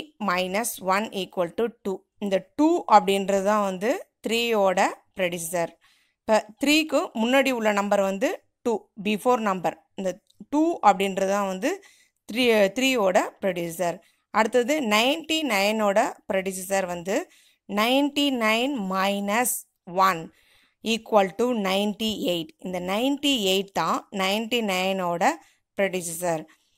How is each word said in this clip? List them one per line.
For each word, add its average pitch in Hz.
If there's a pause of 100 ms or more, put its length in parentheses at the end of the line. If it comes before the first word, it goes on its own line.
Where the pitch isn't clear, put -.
(300)
minus 185 (220)
one 214 (160)
equal 175
to 233 (200)
two. 190 (260)
இந்த 196 (220)
டூ 311 (280)
அப்படின்றது 196
தான் 208
வந்து 190 (340)
த்ரீயோட 214 (380)
predecessor. 170 (540)
இப்ப 214 (220)
த்ரீக்கு 302 (220)
முன்னாடி 262
உள்ள 220
நம்பர் 202
வந்து 196 (360)
டூ, 240 (320)
before 214 (100)
number. 180 (280)
இந்த 190 (420)
டூ 294 (280)
அப்படின்றது 190
தான் 202
வந்து 190 (580)
த்ரீ, 220 (340)
த்ரீயோட 240 (240)
predecessor. 175 (460)
அடுத்தது 226 (200)
நைன்டி 302 (140)
நைனோட 208 (320)
predecessor 190
வந்து 175 (540)
நைன்டி 277 (160)
நைன் 226 (160)
minus 202 (480)
one 185 (720)
equal 208
to 240 (220)
ninety-eight. 190 (160)
இந்த 180 (100)
நைன்டி 269 (200)
எயிட் 196
தான் 190 (200)
நைன்டி 220 (120)
நைனோட 185 (480)
predecessor. 175 (400)